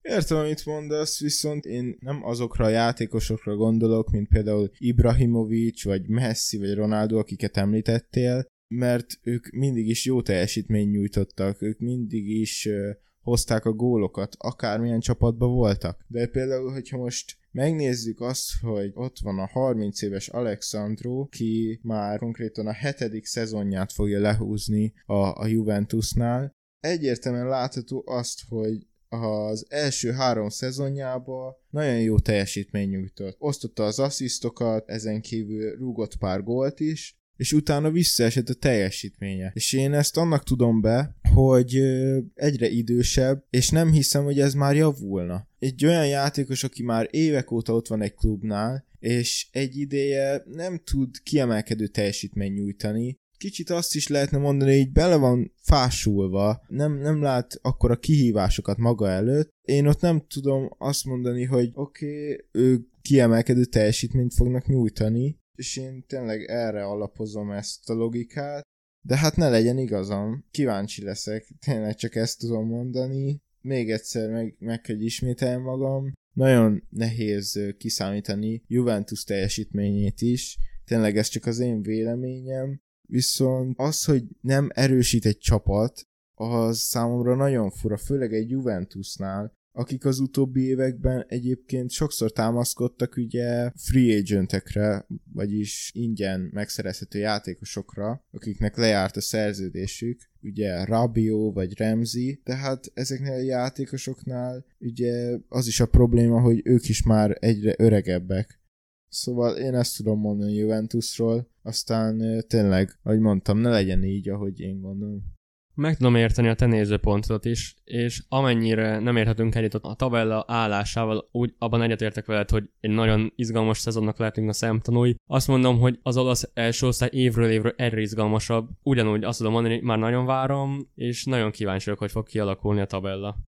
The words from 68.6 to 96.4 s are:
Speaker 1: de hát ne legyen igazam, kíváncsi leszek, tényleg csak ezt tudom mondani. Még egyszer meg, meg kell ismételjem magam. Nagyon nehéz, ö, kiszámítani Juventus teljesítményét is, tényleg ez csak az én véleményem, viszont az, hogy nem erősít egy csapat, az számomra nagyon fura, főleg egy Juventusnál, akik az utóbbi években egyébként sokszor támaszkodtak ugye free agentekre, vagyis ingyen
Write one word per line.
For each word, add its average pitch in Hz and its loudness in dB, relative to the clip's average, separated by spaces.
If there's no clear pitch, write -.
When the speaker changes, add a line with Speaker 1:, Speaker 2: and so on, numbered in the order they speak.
Speaker 1:
de 127 2
hát 151 2
ne 160 4
legyen 120 4
igazam, 107 -4
kíváncsi 104 -2
leszek, 104 -8
tényleg 107 -2
csak - -8
ezt 113 -2
tudom 113 -4
mondani. 127 -4
Még 123 -2
egyszer 110 -4
meg, 113 -6
meg 117 -6
kell 107 -8
ismételjem 123 -2
magam. 135 -4
Nagyon 117 6
nehéz, 110 -2
ö, 101 -4
kiszámítani 104 -4
Juventus 113 -2
teljesítményét 101 -2
is, 123 -2
tényleg 110 2
ez 107 0
csak - -6
az 117 -2
én 120 -2
véleményem, 127 -6
viszont 127 0
az, 147 0
hogy 135 4
nem 135 2
erősít 127 4
egy 104 2
csapat, 107 0
az 113 0
számomra 120 0
nagyon 131 2
fura, 107 -4
főleg 127 -2
egy 113 -2
Juventusnál, 98 -4
akik 123 -6
az 131 2
utóbbi 135 0
években 131 0
egyébként 123 -4
sokszor - -2
támaszkodtak 120 -2
ugye 120 -2
free 123 4
agentekre, 101 0
vagyis 104 -6
ingyen 101 -4